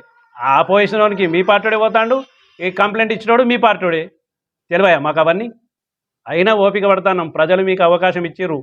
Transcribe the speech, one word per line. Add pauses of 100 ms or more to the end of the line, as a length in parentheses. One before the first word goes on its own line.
(360)
ఆ
అపోజిషన్
వానికి
మీ
పార్టీ
వాడే
పోతాండు, (440)
ఈ
కంప్లైంట్
ఇచ్చినోడు
మీ
పార్టీ
వాడే. (680)
తెలివాయా
మాకు
అవన్నీ? (800)
అయినా
ఓపిక
పడతాన్నాం,
ప్రజలు
మీకు
అవకాశం
ఇచ్చిర్రు,